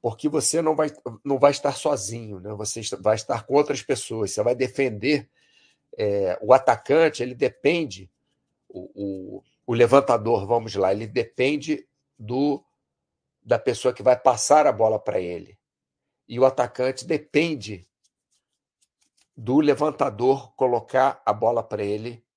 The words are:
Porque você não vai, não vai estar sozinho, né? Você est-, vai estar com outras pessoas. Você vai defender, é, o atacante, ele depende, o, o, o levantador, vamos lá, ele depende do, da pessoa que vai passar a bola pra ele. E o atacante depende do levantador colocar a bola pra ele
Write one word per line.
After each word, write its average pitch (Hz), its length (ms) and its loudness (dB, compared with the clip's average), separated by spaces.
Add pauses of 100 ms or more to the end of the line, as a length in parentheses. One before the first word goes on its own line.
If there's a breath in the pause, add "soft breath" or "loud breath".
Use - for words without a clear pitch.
Porque 120 260 -4
você 160 340 0
não 156 140 0
vai, 151 160 0 (320)
não 139 140 -2
vai 143 140 6
estar 139 220 -4
sozinho, 110 640 -6
né? 104 160 -12
Você 104 240 -8
est-, 107 200 -8
vai 107 160 2
estar 110 300 -6
com 131 80 -4
outras 143 280 2
pessoas. 113 500 -4
Você 107 120 -2
vai 120 120 2
defender, 123 760 -2 (680 soft breath)
é, 101 440 0
o 107 120 6
atacante, 139 680 2
ele 123 140 -6
depende, 123 760 -2 (560)
o, 92 280 -16
o, 98 480 -10 (240)
o 120 60 -2
levantador, 117 760 4
vamos 113 280 -2
lá, 95 160 0
ele 104 140 -4
depende 139 840 -4 (300)
do, 135 460 -4 (800)
da 120 160 0
pessoa 123 340 0
que - 100 -12
vai 123 140 4
passar 143 480 4
a 135 60 6
bola 110 280 2
pra 95 200 -4
ele. 87 380 -10 (680)
E 117 120 -8
o 131 60 6
atacante 127 600 -2
depende 147 840 -2 (1500)
do 127 240 0
levantador 135 960 0
colocar 131 680 0
a 107 80 0
bola 113 300 0
pra 104 200 -8
ele 110 400 -6 (140)